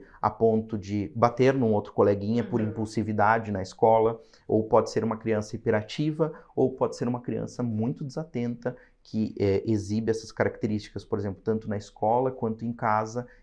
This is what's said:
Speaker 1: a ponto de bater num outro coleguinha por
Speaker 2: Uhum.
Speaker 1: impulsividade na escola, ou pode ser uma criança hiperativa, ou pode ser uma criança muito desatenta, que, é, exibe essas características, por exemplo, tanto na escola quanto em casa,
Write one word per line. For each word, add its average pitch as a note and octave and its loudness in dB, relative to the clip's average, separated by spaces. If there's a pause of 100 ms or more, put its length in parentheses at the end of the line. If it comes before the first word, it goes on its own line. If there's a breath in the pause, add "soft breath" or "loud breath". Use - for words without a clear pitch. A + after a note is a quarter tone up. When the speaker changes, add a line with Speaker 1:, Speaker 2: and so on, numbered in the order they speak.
(220 loud breath)
Speaker 1:
a G2+ 2
ponto A2 2
de G2 -4
bater A#2+ 4
num A#2+ 2
outro G#2 -2
coleguinha A2 2
por A2+ -2
Speaker 2:
Uhum. G#2+ 0
Speaker 1:
impulsividade G#2+ 0
na G2 -2
escola, A2+ 4 (260 soft breath)
ou A2 2
pode A2 4
ser A2 0
uma A2 -2
criança A2 -2
hiperativa, D3+ -2 (240 loud breath)
ou C3 4
pode B2 -2
ser A#2+ -4
uma B2 -2
criança A2 -6
muito A2+ -4
desatenta, B2 -6 (260 soft breath)
que, - -4
é, G2 2
exibe G#2+ 0
essas - -4
características, G#2+ -4
por A2 -4
exemplo, G2 -4
tanto A2 -2
na G#2 -2
escola A#2 0
quanto A#2 -4
em A#2 -4
casa, A2+ -2 (180 soft breath)